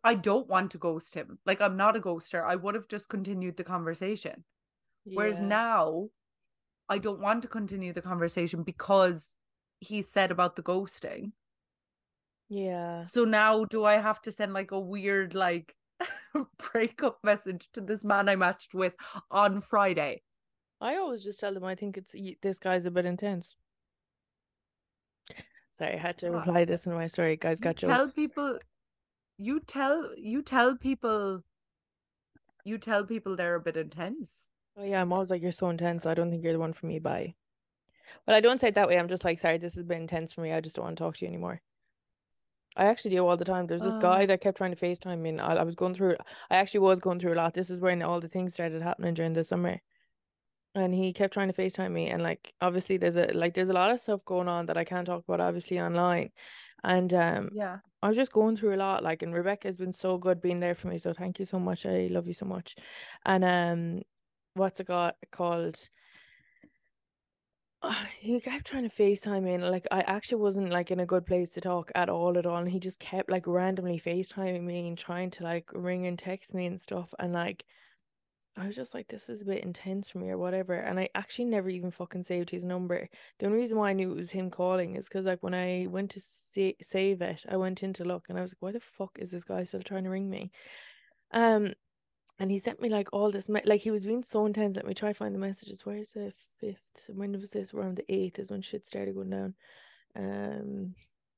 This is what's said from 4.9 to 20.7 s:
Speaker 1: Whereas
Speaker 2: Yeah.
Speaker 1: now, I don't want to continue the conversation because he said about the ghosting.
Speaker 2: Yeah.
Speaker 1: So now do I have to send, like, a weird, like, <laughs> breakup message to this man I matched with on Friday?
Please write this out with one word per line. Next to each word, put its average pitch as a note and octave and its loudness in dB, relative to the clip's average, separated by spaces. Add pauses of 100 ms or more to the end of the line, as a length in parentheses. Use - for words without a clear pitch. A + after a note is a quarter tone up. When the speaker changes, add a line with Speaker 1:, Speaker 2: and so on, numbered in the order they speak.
Speaker 1:
Whereas G3+ 0
Speaker 2:
Yeah. - -2
Speaker 1:
now, G3+ 2 (760)
I G3+ 0
don't F#3+ -4
want A3 2
to A#3+ -10
continue F#3+ -6
the F3 -6
conversation E3+ -2
because F#3 2 (440)
he G#3 -6
said F#3+ 2
about F3+ 2
the F3+ -8
ghosting. F#3+ -4 (1160)
Speaker 2:
Yeah. F3 -4
Speaker 1:
So A#3+ 4
now A3 6
do A3 -2
I G#3 8
have G#3+ 0
to A3 -10
send, G3+ -4
like, F#3+ -4
a G3 -2
weird, G3 -2
like, F3 0 (240)
<laughs> - -6 (160)
breakup A#3 0
message G3+ 0
to A3 -10
this G3+ -4
man G3+ 4
I G3 6
matched F#3 0
with F#3 0 (360)
on G3+ 4
Friday? E3+ 2 (580)